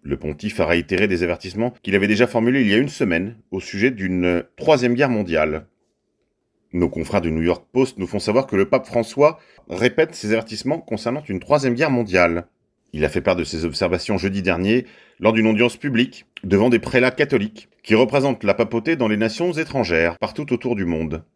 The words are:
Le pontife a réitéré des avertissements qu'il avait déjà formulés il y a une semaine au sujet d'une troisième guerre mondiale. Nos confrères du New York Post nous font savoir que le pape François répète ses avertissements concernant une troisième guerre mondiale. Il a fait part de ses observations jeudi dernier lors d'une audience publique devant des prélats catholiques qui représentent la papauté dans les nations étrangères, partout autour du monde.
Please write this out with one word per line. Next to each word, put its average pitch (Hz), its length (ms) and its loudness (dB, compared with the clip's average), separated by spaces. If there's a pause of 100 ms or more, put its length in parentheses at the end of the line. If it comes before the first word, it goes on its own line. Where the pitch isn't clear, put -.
Le 69 160 -6
pontife 76 420 -8
a 82 60 2
réitéré 87 420 2
des 90 160 0
avertissements 95 580 -4
qu'il 98 140 -2
avait 101 120 2
déjà 107 200 2
formulés 123 320 0
il 117 80 4
y 98 60 4
a 107 40 4
une 139 120 2
semaine 98 480 -2 (120)
au 95 120 -6
sujet 104 280 0
d'une 90 540 0 (140)
troisième 127 380 4
guerre 139 120 2
mondiale. 80 600 -2 (1040)
Nos 87 160 2
confrères 85 320 -2
du 82 100 -2
New 80 100 -2
York 85 300 0
Post 131 280 0
nous 92 60 -4
font 101 140 -6
savoir 110 280 0
que 101 100 -2
le 98 100 2
pape - 180 0
François 139 540 0 (300)
répète 123 440 0
ses 107 200 -2
avertissements 113 480 -4
concernant 123 480 -6
une 92 100 -4
troisième 135 360 0
guerre 147 140 0
mondiale. 90 580 2 (440)
Il 76 140 -2
a 76 40 2
fait 87 120 -2
part 90 160 2
de 80 80 -2
ses 80 180 -6
observations 87 540 -2
jeudi 98 240 -2
dernier 95 460 0 (340)
lors 104 100 4
d'une 110 160 2
audience 113 300 2
publique 131 480 -2 (180)
devant 98 240 4
des 120 120 4
prélats 123 320 2
catholiques 117 580 -2 (120)
qui 110 140 2
représentent 131 480 2
la 101 120 2
papauté 117 420 -2
dans 120 100 0
les 107 80 2
nations 113 380 -2
étrangères, 87 640 0
partout 143 340 -6
autour 120 240 -2
du 98 80 -4
monde. 80 400 -4 (120)